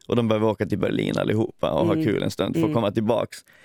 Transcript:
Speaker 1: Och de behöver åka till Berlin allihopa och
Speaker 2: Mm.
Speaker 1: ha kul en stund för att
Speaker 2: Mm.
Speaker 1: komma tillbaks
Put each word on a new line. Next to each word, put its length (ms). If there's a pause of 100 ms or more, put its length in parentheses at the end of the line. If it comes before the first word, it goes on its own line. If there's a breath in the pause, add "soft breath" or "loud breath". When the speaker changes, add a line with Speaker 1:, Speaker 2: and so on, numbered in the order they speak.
Speaker 1:
Och 80
de 120
behöver 200
åka 180
till 140
Berlin 380
allihopa 540
och 140
Speaker 2:
Mm. 120
Speaker 1:
ha 80
kul 180
en 80
stund 240
för 40
att 60
Speaker 2:
Mm. 80
Speaker 1:
komma 180
tillbaks 460 (280 soft breath)